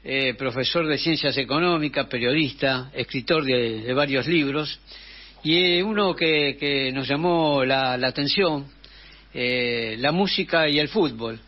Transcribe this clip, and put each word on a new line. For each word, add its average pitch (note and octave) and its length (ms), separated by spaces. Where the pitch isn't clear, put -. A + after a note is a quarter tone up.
eh, C3+ 300
profesor C3 520
de C#3+ 120
Ciencias C#3+ 380
Económicas, D3+ 680
periodista, C3 880
escritor C#3 500
de, A#2 360
de A#2+ 120
varios C3+ 360
libros, D3 520
y, F3 360
eh, F3+ 40
uno G3+ 320
que, D3+ 460
que C#3 320
nos C3+ 160
llamó D3 560
la, C3 320
la B2+ 100
atención, C#3+ 600
eh, A#2+ 640
la C#3 140
música F3 560
y D3 100
el D3 100
fútbol A#2 600